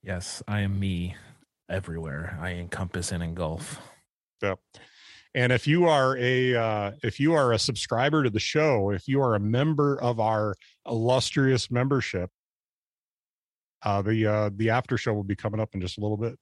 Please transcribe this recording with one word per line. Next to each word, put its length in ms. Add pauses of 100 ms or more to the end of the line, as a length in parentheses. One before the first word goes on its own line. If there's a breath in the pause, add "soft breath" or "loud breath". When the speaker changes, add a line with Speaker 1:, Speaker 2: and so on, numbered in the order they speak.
Speaker 1:
Yes, 460
I 100
am 180
me 380 (540 loud breath)
everywhere. 720
I 140
encompass 580
and 100
engulf. 560 (640 loud breath)
Speaker 2:
Yep. 180 (760 loud breath)
And 200
if 120
you 200
are 320
a, 380
uh, 360 (120)
if 180
you 140
are 180
a 40
subscriber 680
to 60
the 100
show, 520
if 160
you 140
are 120
a 60
member 600
of 200
our 360 (300 soft breath)
illustrious 840
membership, 580 (1500)
uh, 180
the, 260
uh, 260
the 180
after 260
show 160
will 100
be 140
coming 240
up 120
in 60
just 180
a 40
little 160
bit. 240